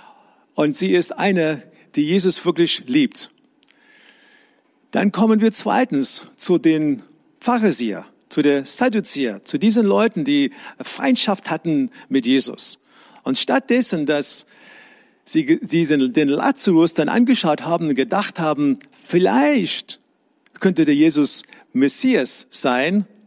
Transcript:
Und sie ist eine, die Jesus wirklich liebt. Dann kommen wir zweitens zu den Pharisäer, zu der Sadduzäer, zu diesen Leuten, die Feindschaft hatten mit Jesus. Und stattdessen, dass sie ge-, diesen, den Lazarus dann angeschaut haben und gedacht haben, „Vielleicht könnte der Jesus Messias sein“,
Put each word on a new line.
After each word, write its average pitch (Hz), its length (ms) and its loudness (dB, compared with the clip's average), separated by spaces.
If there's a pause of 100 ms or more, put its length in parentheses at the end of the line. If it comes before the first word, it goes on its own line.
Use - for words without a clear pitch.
(540)
Und 151 220 -2
sie 190 160 -2
ist 175 260 0
eine, 165 460 -2 (320)
die 147 60 0
Jesus 175 420 0
wirklich 170 440 0
liebt. 131 420 -2 (1600)
Dann 202 180 2
kommen 220 300 2
wir 220 100 4
zweitens - 760 -2 (100)
zu 170 220 0
den 151 420 0 (380)
Pharisäer, 147 680 -2 (240)
zu 151 140 -2
der 139 240 2
Sadduzäer, 143 760 -4
zu - 140 -8
diesen 208 300 2
Leuten, 196 360 0
die 143 280 0 (280)
Feindschaft - 720 -2
hatten 156 400 -2 (200)
mit 131 180 0
Jesus. - 500 -2 (460)
Und 131 160 -2
stattdessen, 240 680 0
dass 147 400 -4 (800)
sie 156 200 0
ge-, 165 200 0
diesen, 147 480 0
den 143 160 2
Lazarus 165 640 2
dann 151 160 0
angeschaut 226 540 0
haben 165 260 -2
und 135 60 0
gedacht 151 440 -2
haben, 147 380 0 (260)
„Vielleicht 208 960 0 (600)
könnte 165 260 2
der 147 80 4
Jesus 147 480 2 (320)
Messias 139 760 0
sein“, 147 560 0 (180)